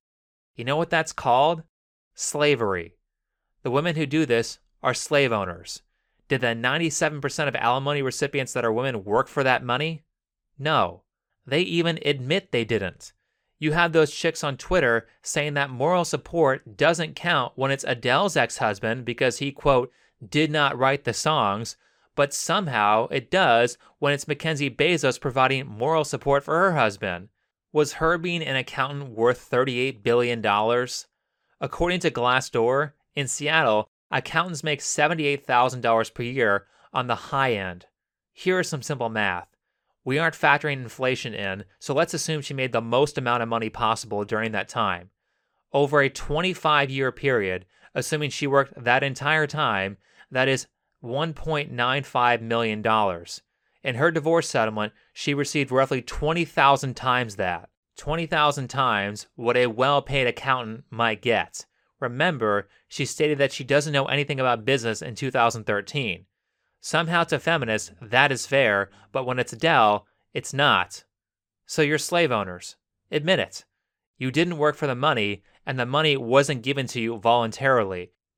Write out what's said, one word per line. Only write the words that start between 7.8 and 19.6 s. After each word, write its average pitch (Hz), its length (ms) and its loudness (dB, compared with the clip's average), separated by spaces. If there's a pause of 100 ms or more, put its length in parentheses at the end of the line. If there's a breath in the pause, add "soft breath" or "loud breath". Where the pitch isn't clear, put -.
recipients 135 520 -4
that 120 120 -2
are 113 80 2
women 120 300 -2
work 107 240 2
for 143 160 -2
that 127 200 2
money? 147 400 -4 (540)
No. 120 460 0 (420)
They 139 160 0
even 170 420 0
admit 143 480 -2
they 117 140 0
didn't. 98 480 -4 (460)
You 151 140 0
have 170 200 2
those 156 180 4
chicks - 320 -4
on 139 140 -4
Twitter 123 500 2 (140 soft breath)
saying 147 320 -4
that 143 160 -2
moral 156 340 0
support 139 720 0
doesn't 156 400 0
count 160 400 -2
when 135 140 -2
it's 135 140 -2
Adele's 131 520 0
ex-husband 117 680 -2
because 120 320 -2
he, 139 140 -4
quote, 135 400 2 (360 soft breath)